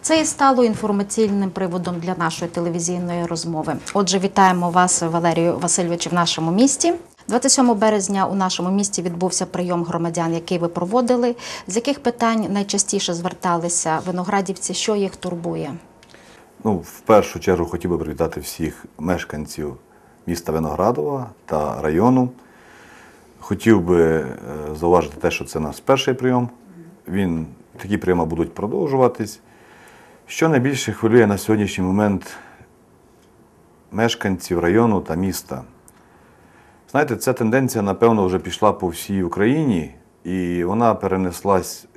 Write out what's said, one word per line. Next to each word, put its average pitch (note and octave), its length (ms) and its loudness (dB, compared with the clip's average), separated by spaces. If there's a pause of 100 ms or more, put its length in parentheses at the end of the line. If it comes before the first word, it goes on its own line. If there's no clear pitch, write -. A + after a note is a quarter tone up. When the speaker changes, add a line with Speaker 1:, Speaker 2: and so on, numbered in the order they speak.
Speaker 1:
Це D#4+ 200 2
і D4+ 40 2
стало C4+ 400 2
інформаційним G3+ 840 0
приводом F3+ 500 -4
для F3+ 140 -4
нашої E3 360 -4
телевізійної F3 760 -4
розмови. E3 500 -4 (160)
Отже, F#3+ 260 2
вітаємо F#3 520 4
вас, F3+ 320 2
Валерію E3 560 0
Васильовичу, E3+ 520 -2
в F3 40 -2
нашому E3 380 0
місті. C#4 420 2 (340)
Двадцять A#3+ 240 0
сьомого B3 220 4
березня G3+ 520 2
у - 80 -4
нашому F#3 360 -2
місті G3 320 -2
відбувся F3+ 440 -2
прийом F3 380 -2
громадян, E3 500 -2
який E3 240 -4
ви E3+ 100 -2
проводили. A#3+ 680 0 (300)
З F#3 100 -4
яких C#4 260 -2
питань A3+ 480 0
найчастіше G3+ 640 -2
зверталися E3+ 920 -2
виноградівці? F#3 680 -4
Що G#3+ 220 -2
їх G3 200 -2
турбує? E3+ 580 -6 (880)
Speaker 2:
Ну, G#2+ 120 2
в - 240 -10
першу G2+ 400 4
чергу E2+ 260 2
хотів F2 240 -4
би E2+ 80 0
привітати D#2 420 -4
всіх - 440 -8 (140)
мешканців D2+ 800 -6 (500)
міста E2+ 260 -6
Виноградова F2+ 720 -2 (200)
та D2+ 360 -4
району. A#2 460 4 (1160)
Хотів G#2 340 4
би, F2 220 4
е, D#2+ 240 2 (540)
зауважити E2 400 4
те, E2+ 100 0
що - 140 -6
це - 160 -6
наш D2 200 -6
перший C3+ 340 2
прийом. B2+ 340 0 (600)
Він, E2+ 380 -2 (300)
такі G2 220 -4
прийоми F2 260 2
будуть D#2+ 300 -4
продовжуватись. B2 840 0 (840)
Що - 220 0
найбільше C3 440 0
хвилює A2+ 340 6
на G2+ 120 2
сьогоднішній G#2 460 0
момент G2 420 2 (1700)
мешканців G2 680 -2
району G2 420 4
та D#2+ 140 -6
міста? E2+ 480 -4 (1300)
Знаєте, C3+ 260 2
ця B2+ 160 0
тенденція, A#2 500 2
напевно, G2+ 440 4
вже F#2 120 2
пішла F#2+ 340 2
по F#2 160 -2
всій F#2+ 340 -4
Україні, G2 720 0 (300)
і F2 400 -2
вона G#2+ 300 2
перенеслась F#2+ 920 -2 (100)